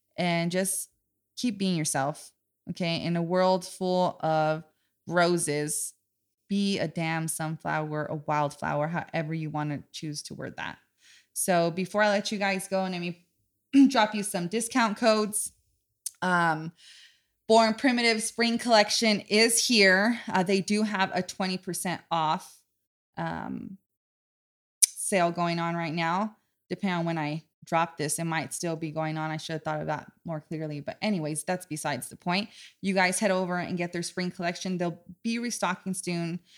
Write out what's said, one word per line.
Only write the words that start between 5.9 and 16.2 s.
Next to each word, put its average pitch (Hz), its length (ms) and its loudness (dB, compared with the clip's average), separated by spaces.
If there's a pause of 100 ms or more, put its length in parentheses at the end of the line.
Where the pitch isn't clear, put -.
be 196 320 0
a 165 80 0
damn 160 400 -2
sunflower, 156 800 -4
a - 100 -6
wildflower, 147 720 -2
however 160 460 -4
you 156 160 -4
wanna 151 420 -4
choose 147 320 -10
to - 120 -14
word - 220 -12
that. - 200 -8 (560)
So 170 380 2
before 190 320 0
I 214 60 4
let 202 220 0
you 214 60 -4
guys 190 300 -2
go, 190 160 -2
let 180 160 -4
me 175 260 -8 (480)
<clears throat> 269 160 10
drop 220 240 4
you 208 100 -2
some 175 240 -4
discount 226 500 0
codes. 214 560 2 (680)